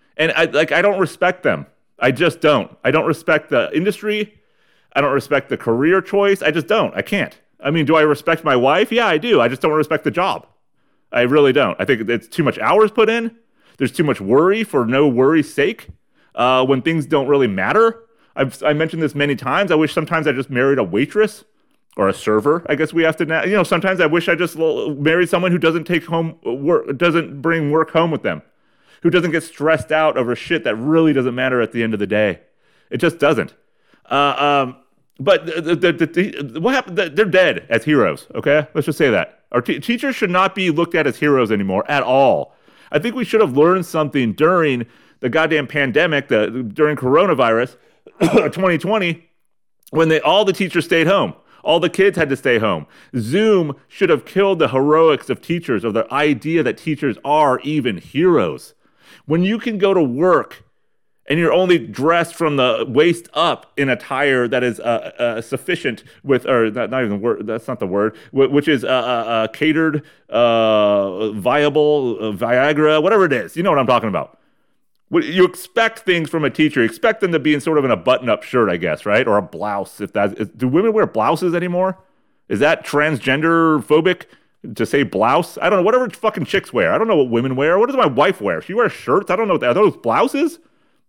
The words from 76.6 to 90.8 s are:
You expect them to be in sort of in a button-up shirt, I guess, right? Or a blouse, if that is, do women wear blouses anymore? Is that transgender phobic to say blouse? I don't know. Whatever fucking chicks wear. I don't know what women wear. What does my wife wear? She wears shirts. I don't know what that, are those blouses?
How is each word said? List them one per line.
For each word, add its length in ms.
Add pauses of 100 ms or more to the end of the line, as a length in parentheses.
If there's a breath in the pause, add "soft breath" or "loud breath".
You 60
expect 340
them 120
to 60
be 160
in 60
sort 180
of 60
in 60
a 60
button-up 460
shirt, 260
I 80
guess, 300
right? 200
Or 120
a 40
blouse, 580
if 140
that 240
is, 100
do 180
women 260
wear 140
blouses 480
anymore? 440 (500)
Is 120
that 240
transgender 1000
phobic 400 (500 soft breath)
to 100
say 180
blouse? 580
I 100
don't 80
know. 60
Whatever 260
fucking 360
chicks 260
wear. 200
I 60
don't 100
know 80
what 140
women 260
wear. 220
What 80
does 100
my 100
wife 340
wear? 200
She 140
wears 180
shirts. 380
I 60
don't 100
know 80
what 60
that, 100
are 40
those 220
blouses? 640 (500)